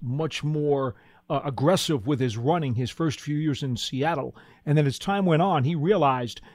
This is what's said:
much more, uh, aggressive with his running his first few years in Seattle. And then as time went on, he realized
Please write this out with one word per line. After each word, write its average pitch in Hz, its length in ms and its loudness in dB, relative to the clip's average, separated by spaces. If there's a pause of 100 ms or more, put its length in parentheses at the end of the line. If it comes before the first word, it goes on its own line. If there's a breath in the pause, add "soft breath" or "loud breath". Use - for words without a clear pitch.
much 139 420 -4
more, 147 520 0 (340 soft breath)
uh, 143 160 0
aggressive 143 600 0
with 139 120 0
his 120 160 -2
running 131 380 0
his 120 160 -2
first - 320 -4
few 147 160 -4
years 151 240 -2
in 127 160 -4
Seattle. 139 580 -4 (300 soft breath)
And 147 100 2
then 147 120 6
as 131 100 -2
time 196 300 0
went 160 160 4
on, 170 200 2
he 160 120 0
realized 139 680 2 (140)